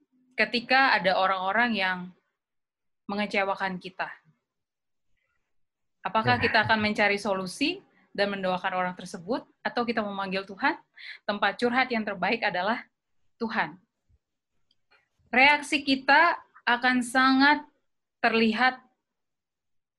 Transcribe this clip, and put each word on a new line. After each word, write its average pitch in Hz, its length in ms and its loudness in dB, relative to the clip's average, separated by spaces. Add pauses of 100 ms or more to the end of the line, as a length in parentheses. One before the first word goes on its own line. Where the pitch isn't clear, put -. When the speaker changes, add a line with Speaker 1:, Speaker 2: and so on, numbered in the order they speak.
(380)
Speaker 1:
ketika 240 560 0
ada 185 240 0
orang-orang 190 560 0
yang 190 240 -2 (1120)
mengecewakan 196 720 -4
kita? 175 260 -10 (2000)
Apakah 226 320 2
Speaker 2:
Ya. 240 80 -2
Speaker 1:
kita 226 120 2 (120)
akan 220 100 4
mencari 208 380 2
solusi 202 640 -4 (340)
dan 202 160 0
mendoakan 190 460 -2
orang 180 180 -2
tersebut, 185 480 -8 (220)
atau 240 180 -2
kita 233 220 -4
memanggil 196 420 -6
Tuhan, 226 320 -4 (480)
tempat 202 320 -2
curhat 247 320 0
yang 220 160 -2
terbaik 202 380 -2
adalah 196 400 -2 (560)
Tuhan? 214 340 -4 (1600)
Reaksi 285 500 4
kita 285 560 4 (240)
akan 247 400 0
sangat 269 640 4 (580)
terlihat 226 560 2 (1200)